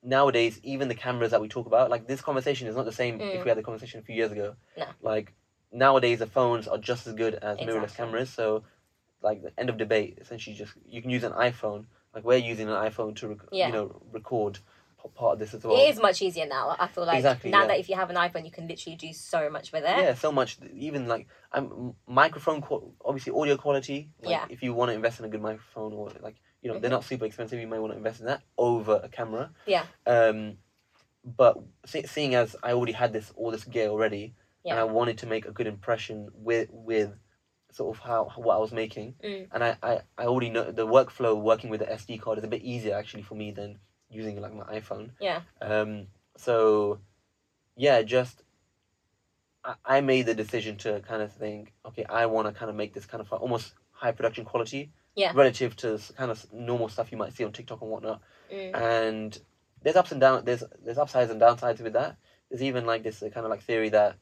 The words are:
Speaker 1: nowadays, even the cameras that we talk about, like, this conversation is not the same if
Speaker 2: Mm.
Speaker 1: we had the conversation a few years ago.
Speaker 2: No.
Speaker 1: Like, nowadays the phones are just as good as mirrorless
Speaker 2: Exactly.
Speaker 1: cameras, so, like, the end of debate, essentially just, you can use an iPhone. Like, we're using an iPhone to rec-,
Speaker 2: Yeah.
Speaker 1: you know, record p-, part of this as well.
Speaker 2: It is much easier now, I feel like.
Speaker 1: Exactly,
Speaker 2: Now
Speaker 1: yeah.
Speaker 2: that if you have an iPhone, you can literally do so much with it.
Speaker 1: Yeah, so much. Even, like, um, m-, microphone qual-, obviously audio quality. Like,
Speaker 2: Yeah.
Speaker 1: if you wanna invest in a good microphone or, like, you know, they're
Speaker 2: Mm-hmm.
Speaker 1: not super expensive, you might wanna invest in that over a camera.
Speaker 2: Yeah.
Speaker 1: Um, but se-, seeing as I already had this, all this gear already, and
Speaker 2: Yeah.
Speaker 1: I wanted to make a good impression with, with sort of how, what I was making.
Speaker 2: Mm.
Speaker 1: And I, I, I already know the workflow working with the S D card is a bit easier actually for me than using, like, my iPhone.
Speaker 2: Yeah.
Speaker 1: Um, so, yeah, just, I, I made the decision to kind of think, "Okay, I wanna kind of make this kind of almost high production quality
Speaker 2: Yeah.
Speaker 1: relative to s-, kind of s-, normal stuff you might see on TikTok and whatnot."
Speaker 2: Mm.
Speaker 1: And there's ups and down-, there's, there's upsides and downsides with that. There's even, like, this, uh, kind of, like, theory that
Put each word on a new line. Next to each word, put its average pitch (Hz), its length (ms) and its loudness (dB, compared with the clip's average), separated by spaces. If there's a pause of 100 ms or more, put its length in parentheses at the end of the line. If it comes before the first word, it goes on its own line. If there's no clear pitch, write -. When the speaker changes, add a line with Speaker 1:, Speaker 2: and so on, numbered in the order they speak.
Speaker 1:
nowadays, 123 600 4
even 135 260 -4
the 117 60 -2
cameras 120 360 -2
that 110 100 0
we 107 80 -8
talk 120 180 -8
about, 117 240 4
like, 117 160 -2
this 131 140 -4
conversation 131 480 -2
is 110 80 -6
not 127 80 -2
the 110 80 -6
same 120 280 -4
if 98 200 -6
Speaker 2:
Mm. - 40 -8
Speaker 1:
we 127 40 0
had 113 100 4
the 110 40 -6
conversation 113 380 -10
a - 20 -20
few 113 120 -14
years 113 160 0
ago. 104 260 -6 (200)
Speaker 2:
No. 156 100 -6 (140)
Speaker 1:
Like, 107 320 -4 (400)
nowadays 123 460 6
the 113 80 -2
phones 120 420 2
are 107 100 -2
just 120 280 -4
as 113 80 -10
good 110 200 0
as 104 240 -4
mirrorless 113 260 -2
Speaker 2:
Exactly. 101 120 -12
Speaker 1:
cameras, 117 340 -4
so, 107 340 0 (580)
like, 104 200 0
the - 160 -12
end 123 120 -2
of 113 80 -2
debate, 107 420 0
essentially 113 340 -12
just, 104 200 -14 (100)
you - 180 -14
can 127 80 -6
use 120 140 0
an 104 80 -2
iPhone. 113 540 0 (280)
Like, 110 100 -12
we're 123 120 6
using 113 320 -2
an 107 60 -2
iPhone 107 420 -2
to 110 120 -10
rec-, 107 240 -12
Speaker 2:
Yeah. 190 160 2
Speaker 1:
you 123 40 -2
know, 104 300 -4 (100)
record 107 460 -4 (440)
p-, - 120 -18
part 113 200 2
of 107 40 -6
this 104 160 -8
as - 100 -12
well. - 120 6
Speaker 2:
It - 140 10
is 208 100 -2
much 196 220 4
easier 170 240 -2
now, 139 320 -2
I 175 80 0
feel - 180 -4
like. 165 120 4
Speaker 1:
Exactly, 139 340 2
Speaker 2:
Now 196 120 8
Speaker 1:
yeah. - 60 4
Speaker 2:
that 202 120 4
if 175 80 -8
you 190 80 -2
have 185 140 -2
an 180 60 -2
iPhone, 175 280 0
you 170 60 -14
can 165 180 -12
literally 165 280 -12
do 160 160 -12
so 156 380 -2
much 151 220 -10
with 156 120 -4
it. 160 40 0 (100)
Speaker 1:
Yeah, 160 160 4
so 151 160 0
much. 131 280 0 (140)
Even, 131 360 -6
like, 117 180 -2 (260)
um, 123 440 -6 (100)
m-, 123 80 -10
microphone 151 460 4
qual-, - 340 -6 (100)
obviously 135 280 -4
audio 147 240 2
quality. 143 540 -2 (100)
Like, 175 100 -6
Speaker 2:
Yeah. 170 180 0
Speaker 1:
if - 140 -12
you 123 120 -2
wanna 120 180 2
invest 113 260 0
in 117 60 -12
a 107 40 -8
good 107 140 -8
microphone 107 500 -8
or, 104 180 -10 (100)
like, 110 160 -16 (260)
you 123 100 -8
know, 110 60 -6
they're 147 120 -2
Speaker 2:
Mm-hmm. 127 60 0
Speaker 1:
not - 80 -4
super 120 220 -6
expensive, 117 340 -8
you 113 60 -10
might 110 140 -6
wanna 107 160 -6
invest 107 240 -6
in 110 60 -10
that 143 160 -4 (140)
over 113 460 2
a - 60 -12
camera. 117 440 -8 (140)
Speaker 2:
Yeah. 175 200 2 (200)
Speaker 1:
Um, 110 520 4 (680)
but 120 340 6 (260)
se-, - 200 -6
seeing 143 300 -2
as 117 280 4
I 120 100 0
already 123 200 0
had 117 200 0
this, 107 240 -6
all 113 140 -4
this 110 140 -6
gear 117 240 0
already, 107 460 -2 (300)
and 117 120 0
Speaker 2:
Yeah. 113 40 2
Speaker 1:
I 113 40 4
wanted 113 340 2
to - 80 -10
make 110 200 -2
a 107 60 -12
good 113 140 -4
impression 107 680 -4
with, 117 380 0
with 110 440 -2 (540)
sort 110 260 -6
of - 60 -20
how, 113 340 -2
what 113 200 4
I - 20 2
was 110 140 0
making. 113 500 -6
Speaker 2:
Mm. 98 300 -10
Speaker 1:
And 120 100 -4
I, 117 200 2
I, 113 180 0 (160)
I 120 100 -4
already 123 240 2
know 117 220 -2
the 113 140 0
workflow 117 540 4
working 110 300 2
with 107 100 -4
the 107 120 -4
S 110 140 -8
D 113 100 -10
card 110 220 -4
is 107 60 -8
a 110 40 -8
bit 113 140 -6
easier 117 340 -4
actually 104 260 -10
for 107 120 -16
me 107 180 -8
than 104 260 -12 (300)
using, 107 320 -10
like, 104 140 -12
my 104 100 -14 (160)
iPhone. 107 300 -12 (100)
Speaker 2:
Yeah. 175 220 -4 (180)
Speaker 1:
Um, 107 460 -2 (300)
so, 107 640 4 (760)
yeah, 127 260 6
just, 123 400 0 (1200)
I, 120 100 -8 (100)
I 135 160 6
made 131 260 4
the 113 80 2
decision 107 440 -4
to 104 220 -4
kind 110 220 -6
of 104 100 -8
think, 104 420 -10 (100)
"Okay, 113 240 -10
I 117 180 2
wanna 110 260 0
kind 110 180 -8
of 104 60 -8
make 104 180 -6
this - 120 -12
kind 110 140 -12
of - 120 -8
almost 120 420 -4 (160)
high 120 220 -4
production 117 320 -4
quality 135 480 -6 (220)
Speaker 2:
Yeah. 190 200 2
Speaker 1:
relative 127 420 4
to 110 180 -4
s-, - 220 -10
kind 127 140 -6
of 107 80 -6
s-, - 140 -20
normal 120 360 -4
stuff - 240 -6
you 113 60 -10
might - 160 -6
see 120 100 -4
on 104 80 -6
TikTok 113 300 -14
and 110 80 -8
whatnot." 107 320 -6 (280)
Speaker 2:
Mm. 190 240 -10
Speaker 1:
And 113 640 -2 (440)
there's 160 140 4
ups 180 160 4
and 139 80 0
down-, 131 240 6
there's, 123 200 0 (180)
there's 117 160 -6
upsides 127 320 2
and 110 100 0
downsides 117 420 6
with 110 100 -6
that. 127 240 0 (320)
There's 127 140 -6
even, 127 240 -2
like, 113 160 0
this, 110 200 -6
uh, 104 60 -6
kind 113 160 -8
of, 110 60 -2
like, 101 120 -4
theory 113 280 0
that 104 320 6